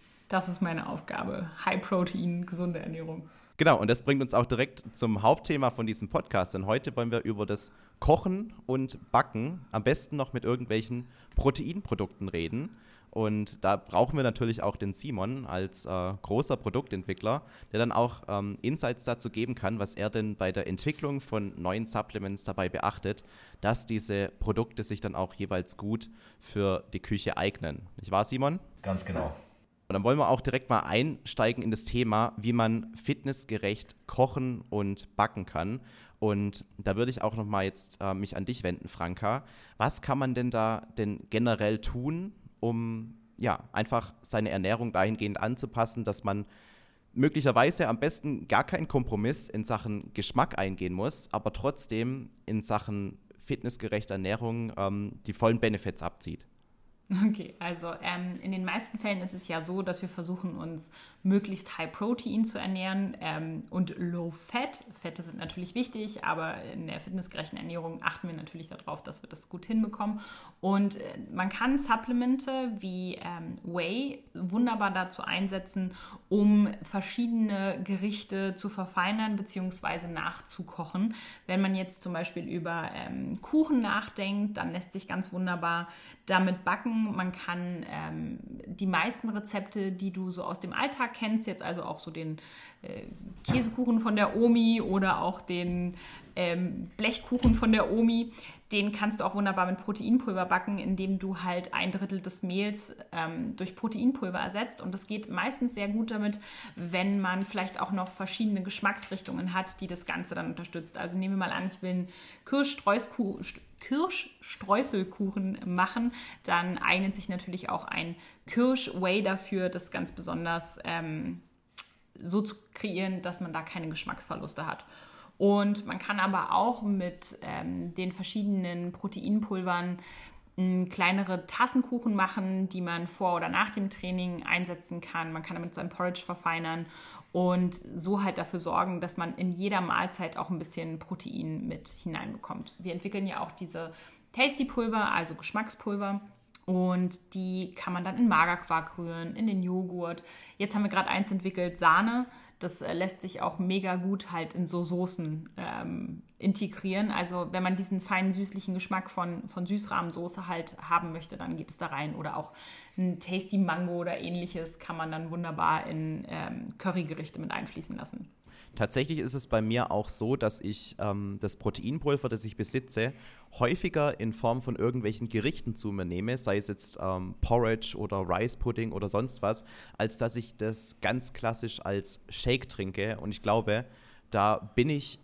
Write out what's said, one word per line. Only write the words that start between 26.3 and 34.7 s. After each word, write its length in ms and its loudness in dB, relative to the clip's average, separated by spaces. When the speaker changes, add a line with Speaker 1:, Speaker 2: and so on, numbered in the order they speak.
Speaker 2:
für 540 0
die 80 -4
Küche 360 -2
eignen. 460 -2
Nicht 100 -12
wahr, 140 4
Simon? 360 0
Speaker 3:
Ganz 240 -2
genau. 300 -2
Speaker 2:
Und 60 0
dann 100 2
wollen 120 6
wir 120 6
auch 100 6
direkt 300 -2
mal 100 6
einsteigen 840 2
in 80 0
das 140 0
Thema, 540 4
wie 160 0
man 420 2
fitnessgerecht 1120 -4
kochen 600 2
und 480 -2